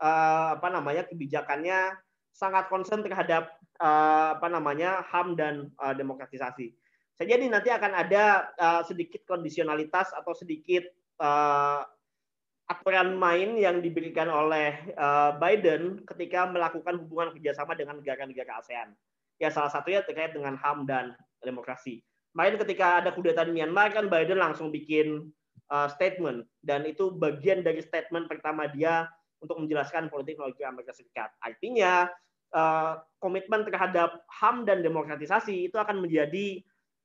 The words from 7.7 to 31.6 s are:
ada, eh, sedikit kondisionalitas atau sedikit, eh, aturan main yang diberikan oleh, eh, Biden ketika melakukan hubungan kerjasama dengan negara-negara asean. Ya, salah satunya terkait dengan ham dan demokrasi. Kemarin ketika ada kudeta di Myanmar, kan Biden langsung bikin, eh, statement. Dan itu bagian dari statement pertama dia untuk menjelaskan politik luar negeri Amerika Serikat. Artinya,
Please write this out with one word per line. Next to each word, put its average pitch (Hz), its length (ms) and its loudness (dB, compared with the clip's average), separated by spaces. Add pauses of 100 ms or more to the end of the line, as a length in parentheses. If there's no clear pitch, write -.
ada, 190 640 4
eh, 170 320 4
sedikit 175 400 -10
kondisionalitas 156 880 -2
atau 170 160 -8
sedikit, 175 560 -2 (320)
eh, 147 600 2 (920)
aturan 185 480 2
main 185 400 2
yang 175 240 2
diberikan 165 480 -2
oleh, 151 400 2 (160)
eh, 147 480 4
Biden 175 720 2
ketika 180 400 -2
melakukan 175 560 -2
hubungan 165 320 -6
kerjasama 143 400 -6
dengan 147 240 -8
negara-negara 131 640 -10
asean. 117 320 -12 (400)
Ya, 156 160 0
salah 147 160 0
satunya 160 320 -2
terkait 160 320 -4
dengan 139 320 -6
ham 143 240 -2
dan 127 240 -4 (320)
demokrasi. 123 560 -10 (320)
Kemarin 190 300 2
ketika 175 420 4
ada 185 60 2
kudeta 170 340 2
di 165 80 -2
Myanmar, 170 400 2
kan 214 160 0
Biden 175 320 2
langsung 156 320 -2
bikin, 151 560 0 (400)
eh, 143 240 0
statement. 175 540 -2 (160)
Dan 147 260 -2
itu 185 220 -2
bagian 160 560 0
dari 160 180 0
statement 165 460 -6
pertama 151 400 -4
dia 165 380 0 (320)
untuk 165 180 -8
menjelaskan 156 540 -4
politik 147 240 -8
luar 139 160 -10
negeri 139 160 -10
Amerika 127 240 -14
Serikat. 117 400 -12 (100)
Artinya, 185 640 2 (460)